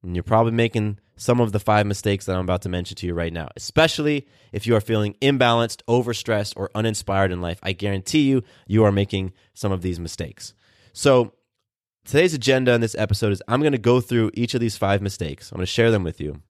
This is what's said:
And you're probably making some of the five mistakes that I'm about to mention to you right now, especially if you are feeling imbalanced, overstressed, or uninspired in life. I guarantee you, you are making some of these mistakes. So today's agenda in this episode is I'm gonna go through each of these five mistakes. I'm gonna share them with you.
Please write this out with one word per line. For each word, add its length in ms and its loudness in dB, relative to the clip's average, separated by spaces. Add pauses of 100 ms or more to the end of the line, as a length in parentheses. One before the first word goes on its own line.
And 140 -6
you're 60 -2
probably 300 2
making 480 0 (160)
some 240 2
of 120 2
the 80 -2
five 260 2
mistakes 400 -2
that 80 -2
I'm 80 -2
about 200 -2
to 60 -8
mention 280 -6
to 100 -10
you 80 -4
right 180 -4
now, 220 -8
especially 720 -2 (240)
if 160 -8
you 80 4
are 60 4
feeling 420 -2
imbalanced, 640 2
overstressed, 720 -2
or 180 -8
uninspired 560 0
in 100 -6
life. 220 -6
I 80 -6
guarantee 520 -2
you, 200 2 (240)
you 160 4
are 80 6
making 420 -2 (220)
some 160 -4
of 100 -2
these 200 -4
mistakes. 540 -12 (380)
So 400 4 (720)
today's 300 2
agenda 400 2
in 60 2
this 160 -2
episode 340 0
is 160 -2
I'm 160 0
gonna 160 2
go 220 4
through 340 0
each 200 -4
of 60 0
these 160 -2
five 240 0
mistakes. 520 -8
I'm 60 -10
gonna 80 -4
share 260 0
them 100 0
with 180 -8
you. 300 -10